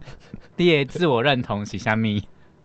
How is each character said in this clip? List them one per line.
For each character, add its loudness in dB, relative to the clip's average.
<laughs> -18
你 4
的 2
自 -2
我 4
认 2
同 -4
是 -10
啥 0
物？ 0